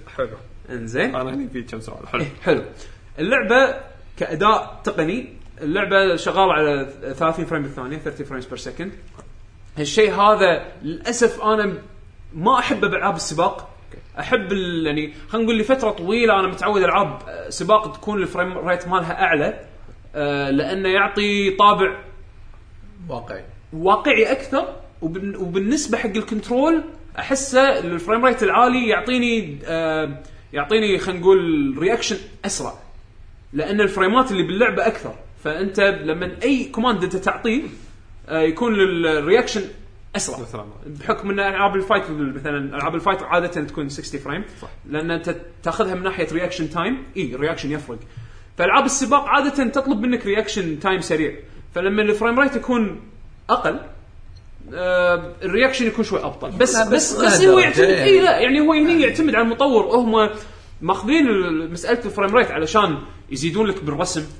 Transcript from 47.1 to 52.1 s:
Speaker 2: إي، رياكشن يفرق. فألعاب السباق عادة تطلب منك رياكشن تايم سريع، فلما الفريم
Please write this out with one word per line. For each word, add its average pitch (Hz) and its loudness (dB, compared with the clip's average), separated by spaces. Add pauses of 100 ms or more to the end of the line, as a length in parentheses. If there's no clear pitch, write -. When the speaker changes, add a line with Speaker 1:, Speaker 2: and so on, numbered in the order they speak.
Speaker 2:
إي، 139 -4
رياكشن 147 -4
يفرق. 139 -8 (600)
فألعاب 226 4
السباق 277 2
عادة 277 2
تطلب 262 0
منك 247 0
رياكشن 196 -2
تايم 190 0
سريع، 156 -2 (400)
فلما 196 0
الفريم 220 2